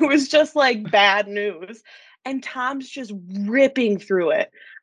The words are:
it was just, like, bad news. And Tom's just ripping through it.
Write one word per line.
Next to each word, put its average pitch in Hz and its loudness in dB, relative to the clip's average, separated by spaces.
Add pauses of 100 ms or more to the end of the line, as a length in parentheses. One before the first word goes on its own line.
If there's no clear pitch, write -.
it - -
was 277 2
just, 302 2
like, 240 0
bad 202 4
news. 202 -8 (420)
And 262 -6
Tom's 262 -6
just 233 -12 (280)
ripping 240 2
through 175 0
it. - 0 (320)